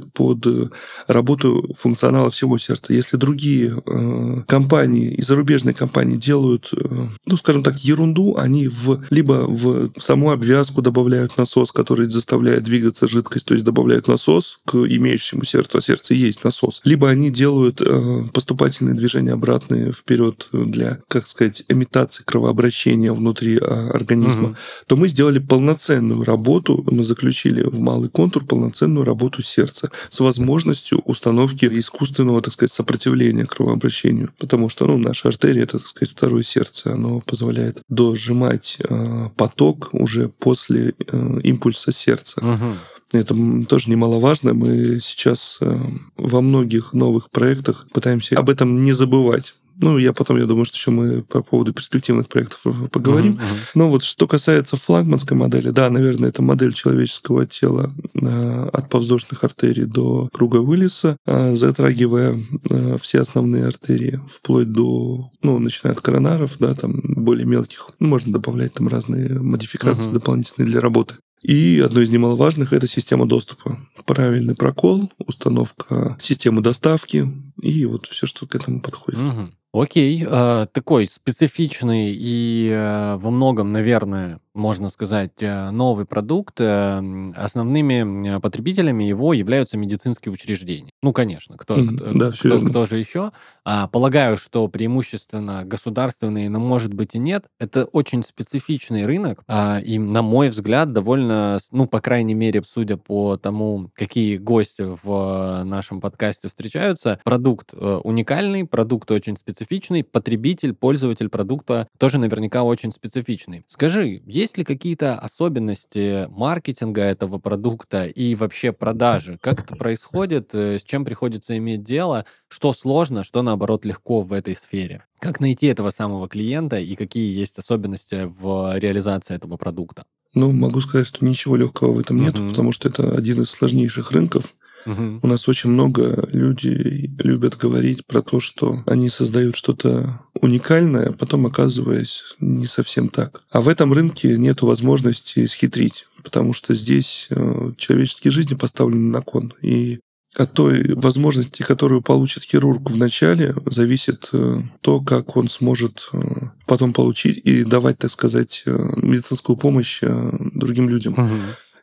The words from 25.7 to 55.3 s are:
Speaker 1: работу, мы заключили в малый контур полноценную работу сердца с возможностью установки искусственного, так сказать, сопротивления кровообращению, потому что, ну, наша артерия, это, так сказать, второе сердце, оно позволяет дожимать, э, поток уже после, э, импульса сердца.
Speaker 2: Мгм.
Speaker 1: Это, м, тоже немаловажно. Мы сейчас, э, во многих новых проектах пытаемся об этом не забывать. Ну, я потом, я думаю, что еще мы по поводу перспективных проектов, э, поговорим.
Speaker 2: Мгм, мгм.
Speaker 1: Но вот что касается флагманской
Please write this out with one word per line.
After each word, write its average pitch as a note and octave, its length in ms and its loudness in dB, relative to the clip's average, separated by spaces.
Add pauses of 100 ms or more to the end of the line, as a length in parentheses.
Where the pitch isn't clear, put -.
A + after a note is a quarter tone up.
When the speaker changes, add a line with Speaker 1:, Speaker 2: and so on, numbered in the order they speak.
Speaker 1:
работу, C3 680 2
мы A#2+ 120 2
заключили A#2+ 600 0
в A#2+ 160 -2
малый A#2+ 300 0
контур E3 360 0
полноценную C3 600 0
работу B2 380 -2
сердца - 460 -2 (200)
с - 100 -6
возможностью C3 840 2
установки B2+ 600 2 (140)
искусственного, B2+ 640 0
так - 120 -6
сказать, - 200 2
сопротивления A#2+ 720 0
кровообращению, - 840 0 (100)
потому A#2 300 0
что, - 180 -2
ну, C#3+ 100 4
наша A#2+ 320 0
артерия, B2 340 2
это, - 160 -4
так - 80 -10
сказать, - 240 -4
второе A#2+ 320 0
сердце, - 500 -4
оно A#2 280 -2
позволяет A#2 680 -4
дожимать, A#2+ 880 0 (120)
э, A#2 480 -4
поток D3 560 2
уже A#2 360 0
после, A#2+ 640 0 (140)
э, B2 360 -2
импульса - 480 0
сердца. - 520 -2
Speaker 2:
Мгм. A2+ 440 -2 (260)
Speaker 1:
Это, A#2 200 2
м, A#2 320 2
тоже A#2 260 2
немаловажно. A#2 640 4
Мы A#2+ 480 2
сейчас, - 600 -2
э, - 160 0 (400)
во B2 240 2
многих B2 520 2
новых A#2+ 380 2
проектах C3 600 0
пытаемся B2 460 0
об C#3 100 4
этом C3 340 2
не C3+ 100 4
забывать. B2+ 640 2 (240)
Ну, D#3 180 4
я B2+ 160 4
потом, C3 240 2
я A#2+ 80 2
думаю, A2+ 200 2
что - 120 -8
еще - 140 0
мы A#2+ 320 0
по - 200 0
поводу A#2+ 300 0
перспективных A#2+ 560 -2
проектов, - 360 -2
э, B2 240 -2
поговорим. C#3+ 440 4
Speaker 2:
Мгм, A#2+ 120 -6
мгм. G#2 300 -6
Speaker 1:
Но D#3+ 140 6
вот C3+ 140 4
что - 240 2
касается D3 500 2
флагманской D3 600 2